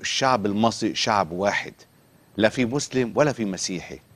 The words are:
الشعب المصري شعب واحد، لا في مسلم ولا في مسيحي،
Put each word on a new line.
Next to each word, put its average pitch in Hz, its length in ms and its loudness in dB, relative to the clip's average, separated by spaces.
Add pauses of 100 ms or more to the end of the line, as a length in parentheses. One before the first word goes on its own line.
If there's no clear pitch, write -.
الشعب 127 440 0
المصري 107 500 0
شعب 98 360 0
واحد، 95 420 -2 (640)
لا 107 120 6
في 127 160 0
مسلم 123 500 -2
ولا 139 180 4
في 113 120 -4
مسيحي، 87 540 -6 (160)